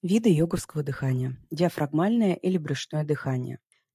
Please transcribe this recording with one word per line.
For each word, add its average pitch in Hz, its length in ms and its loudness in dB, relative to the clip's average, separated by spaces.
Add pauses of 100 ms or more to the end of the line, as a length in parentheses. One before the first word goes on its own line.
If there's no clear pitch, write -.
Виды 220 280 2
йоговского 165 540 2
дыхания. 131 540 -2 (140)
Диафрагмальное 175 800 2
или 185 240 0
брюшное 151 460 -4
дыхание. 131 560 -4 (360)